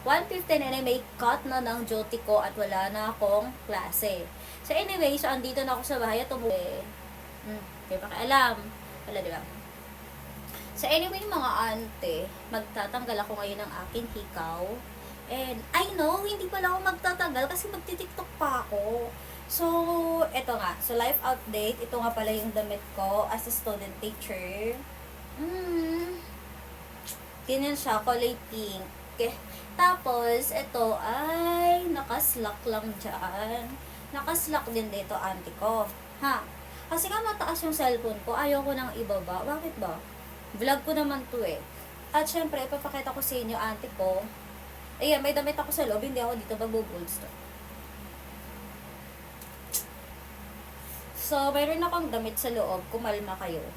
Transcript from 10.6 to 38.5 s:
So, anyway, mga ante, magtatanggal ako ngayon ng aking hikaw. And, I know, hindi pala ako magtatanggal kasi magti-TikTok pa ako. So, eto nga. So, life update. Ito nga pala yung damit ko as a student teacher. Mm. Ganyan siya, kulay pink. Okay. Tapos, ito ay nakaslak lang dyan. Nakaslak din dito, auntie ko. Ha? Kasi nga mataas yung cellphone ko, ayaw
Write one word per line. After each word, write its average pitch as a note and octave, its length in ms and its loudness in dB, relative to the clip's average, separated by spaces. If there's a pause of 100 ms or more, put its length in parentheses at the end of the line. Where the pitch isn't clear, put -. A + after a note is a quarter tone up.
So, C4+ 160 2
anyway, F#4 320 4
mga D#4 280 2 (200)
ante, F#3+ 560 -2 (240)
magtatanggal A3 720 -2
ako G#3 160 -4
ngayon G3+ 240 -4
ng G3+ 80 -8 (160)
aking A#3 240 -4
hikaw. F3+ 640 -4 (560)
And, B3+ 400 -4
I F4+ 240 4
know, E4 320 4
hindi G4+ 240 -2
pala F#4 240 4
ako F#4+ 80 0
magtatanggal F4 640 2
kasi F#4 240 -2
magti-TikTok F#4 640 -6
pa C4 320 2
ako. G#3+ 400 0 (400)
So, - 180 2 (680)
eto C4 240 0
nga. F3+ 240 0
So, A#3 160 2
life - 240 4
update. A3 560 0
Ito A#3+ 160 -4
nga A#3 160 2
pala A3 240 2
yung G#3+ 160 0
damit G#3 400 0
ko G3+ 400 2
as A#3 160 -2
a A#3 80 0
student G3 480 -2
teacher. G#3 720 -4 (580)
Mm. E4+ 880 0 (1300)
Ganyan C#4 240 2
siya, A3 320 2
kulay A#3+ 320 4 (160)
pink. G3 320 -4 (320)
Okay. A#3 160 2 (400)
Tapos, B3+ 800 6
ito A3+ 480 2
ay E4+ 880 4
nakaslak C#4 800 0
lang A3 160 0 (160)
dyan. G#3 640 -2 (480)
Nakaslak D4+ 560 0
din A3 240 0
dito, G3 240 -2
auntie F3+ 400 -4
ko. G#3+ 320 2 (320)
Ha? C4 240 2 (400)
Kasi E4 240 0
nga A4 160 0
mataas E4+ 400 0
yung D#4 80 2
cellphone A#3 480 2
ko, A#3 160 0
ayaw C#4+ 240 4